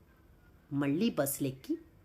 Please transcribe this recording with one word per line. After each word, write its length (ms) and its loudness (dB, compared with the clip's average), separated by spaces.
మళ్ళీ 380 2
బస్సులెక్కి 680 -2